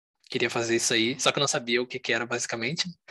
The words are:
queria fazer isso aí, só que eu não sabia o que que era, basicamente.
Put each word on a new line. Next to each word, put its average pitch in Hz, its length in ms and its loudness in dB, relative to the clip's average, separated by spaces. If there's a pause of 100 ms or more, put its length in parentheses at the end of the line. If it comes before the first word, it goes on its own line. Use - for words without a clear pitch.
(280)
queria 120 220 0
fazer 117 260 2
isso - 160 2
aí, 117 260 2
só 135 140 2
que - 60 -4
eu - 20 2
não - 80 2
sabia 120 320 0
o 123 60 -2
que 127 120 -10
que - 140 -2
era, 117 140 0
basicamente. 120 600 -4 (240)